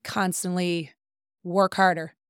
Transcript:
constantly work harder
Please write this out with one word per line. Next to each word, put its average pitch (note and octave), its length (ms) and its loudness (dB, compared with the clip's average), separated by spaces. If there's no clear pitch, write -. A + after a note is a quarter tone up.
constantly F3+ 880 -2
work F#3 300 2
harder F3 400 2